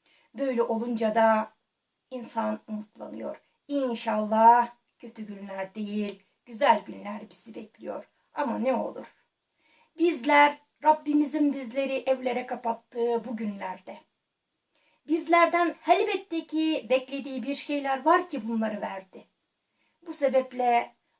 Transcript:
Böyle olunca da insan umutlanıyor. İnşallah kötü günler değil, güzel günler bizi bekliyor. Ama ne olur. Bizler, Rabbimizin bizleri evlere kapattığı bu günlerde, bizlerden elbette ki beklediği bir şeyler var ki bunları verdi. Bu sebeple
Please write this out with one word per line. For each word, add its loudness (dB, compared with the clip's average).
Böyle 0
olunca -2
da 4
insan -6
umutlanıyor. -12
İnşallah 4
kötü -16
günler -10
değil, -6
güzel 2
günler -12
bizi -20
bekliyor. -14
Ama -4
ne 0
olur. -6
Bizler, 4
Rabbimizin 2
bizleri -4
evlere -2
kapattığı -4
bu -8
günlerde, -8
bizlerden 4
elbette 0
ki -2
beklediği -2
bir -4
şeyler -4
var 4
ki -8
bunları -4
verdi. -12
Bu -10
sebeple 0